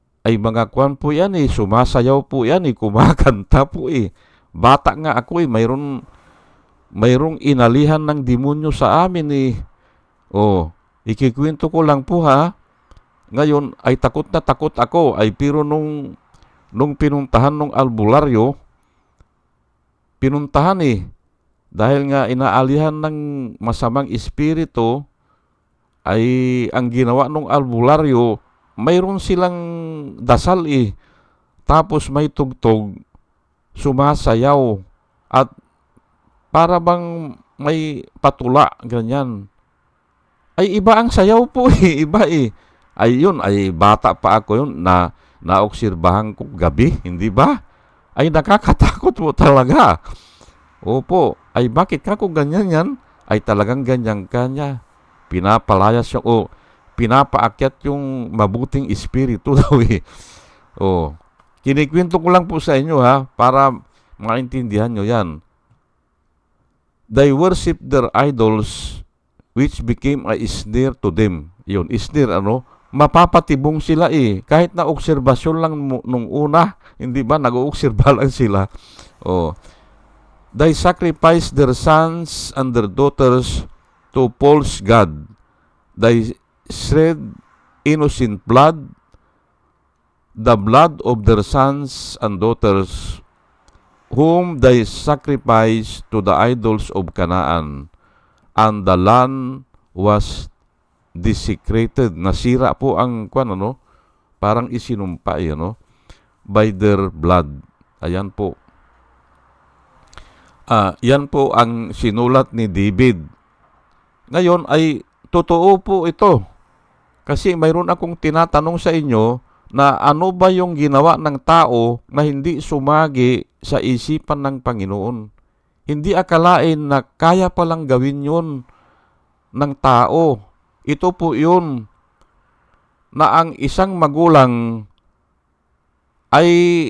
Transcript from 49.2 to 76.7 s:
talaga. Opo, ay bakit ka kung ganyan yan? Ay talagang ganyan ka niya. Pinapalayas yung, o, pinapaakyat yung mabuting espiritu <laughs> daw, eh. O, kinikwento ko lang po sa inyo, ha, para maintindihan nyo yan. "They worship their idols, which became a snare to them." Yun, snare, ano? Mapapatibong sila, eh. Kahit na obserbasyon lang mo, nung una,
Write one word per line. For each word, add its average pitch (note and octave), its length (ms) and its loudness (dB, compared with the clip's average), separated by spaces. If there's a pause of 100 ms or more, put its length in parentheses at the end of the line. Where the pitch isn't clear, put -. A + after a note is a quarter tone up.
talaga. C3 720 4 (800)
Opo, C3 560 0 (160)
ay B2 160 0
bakit D#3 320 -2
ka G#3 160 -4
kung F3+ 160 -4
ganyan D#3 320 0
yan? E3 200 0 (420)
Ay G#2+ 100 0
talagang A2+ 480 -2
ganyan A2 400 -4
ka B2 240 -4
niya. C#3 320 -8 (480)
Pinapalayas G#2 800 2
yung, - 160 -6
o, A#2 80 2 (640)
pinapaakyat C3 880 0
yung C3+ 480 -6
mabuting A#2 560 -2
espiritu C3 640 -2
<laughs> C3 40 8
daw, C3+ 220 4
eh. G#2+ 220 0 (760)
O, F2 380 -2 (500)
kinikwento D#3 540 0
ko E3 100 -2
lang F3+ 160 4
po E3 160 -6
sa D3+ 160 0
inyo, D3 240 0
ha, C3 320 2
para C3 400 2 (480)
maintindihan A#2+ 680 -4
nyo G#2+ 100 -6
yan. G2 400 -4 (1700)
"They C3+ 240 4
worship F3 480 0
their B2+ 320 -2
idols, A2 880 -2 (560)
which C#3 240 -2
became B2 480 -4
a G#2+ 160 -2
snare A#2+ 560 -4
to G#2 80 -2
them." F2 420 -2 (140)
Yun, F#2+ 320 -4
snare, B2 400 -2
ano? A2 260 -4 (280)
Mapapatibong D#3 880 2
sila, D#3+ 320 0
eh. G#2+ 320 0
Kahit E3+ 320 2
na F3 100 -2
obserbasyon C#3+ 720 0
lang D#3+ 220 -2
mo, C3+ 240 -4
nung A#2+ 240 -4
una, D3+ 480 0 (240)